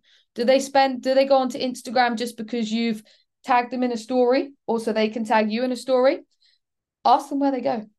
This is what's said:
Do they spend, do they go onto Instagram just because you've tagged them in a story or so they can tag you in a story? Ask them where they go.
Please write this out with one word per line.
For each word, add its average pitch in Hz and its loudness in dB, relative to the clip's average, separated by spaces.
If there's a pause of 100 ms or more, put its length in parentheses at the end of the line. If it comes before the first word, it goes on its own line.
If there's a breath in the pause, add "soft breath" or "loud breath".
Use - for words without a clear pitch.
(340 soft breath)
Do 233 -4
they 262 4
spend, 269 0
do 262 0
they 269 4
go 277 4
onto 262 -2
Instagram 247 -2
just 233 -8
because 220 -6
you've 226 -2 (400 soft breath)
tagged 247 0
them 254 -6
in 247 -2
a 233 -4
story 254 0 (140)
or 226 -2
so 226 -2
they 220 0
can 226 -6
tag 214 0
you 233 -2
in 254 -2
a 240 -6
story? 262 2 (840)
Ask 269 2
them 285 -4
where 277 0
they 254 -4
go. 247 -4 (120)